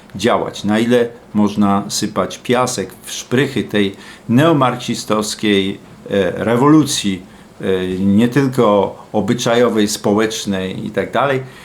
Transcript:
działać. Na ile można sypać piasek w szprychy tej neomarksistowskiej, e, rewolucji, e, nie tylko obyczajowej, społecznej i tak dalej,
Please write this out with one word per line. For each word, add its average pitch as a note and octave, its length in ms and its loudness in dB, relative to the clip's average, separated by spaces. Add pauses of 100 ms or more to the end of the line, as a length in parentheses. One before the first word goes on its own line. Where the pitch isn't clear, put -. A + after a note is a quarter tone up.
(160)
działać. G2 480 0
Na G#2 140 0
ile A#2 300 2 (260)
można G2+ 540 2
sypać - 500 -4
piasek A#2+ 520 -2 (120)
w - 80 -16
szprychy B2+ 540 -2
tej G2+ 320 -2 (320)
neomarksistowskiej, A2+ 1500 0 (320)
e, F#2 340 0
rewolucji, A#2+ 800 0 (380)
e, F#2 280 -2 (100)
nie G2+ 300 2
tylko B2 680 2 (160)
obyczajowej, A2 760 2
społecznej G2+ 1000 -2
i - 40 -8
tak G2 220 -4
dalej, C3 300 0 (220)